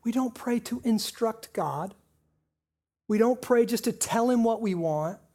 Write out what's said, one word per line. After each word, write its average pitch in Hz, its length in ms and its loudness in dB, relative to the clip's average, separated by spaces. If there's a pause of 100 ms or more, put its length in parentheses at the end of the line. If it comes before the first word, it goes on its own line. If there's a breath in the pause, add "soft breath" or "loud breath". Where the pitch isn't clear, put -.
We 233 80 -2
don't 254 200 -2
pray 240 260 -4
to 240 260 -8
instruct 220 640 -2
God. 156 440 -4 (1120)
We 214 80 2
don't 240 240 4
pray 240 240 4
just 233 200 -2
to 233 60 2
tell 233 380 0
him 240 160 4
what 226 160 0
we 202 120 0
want 165 460 -2 (160)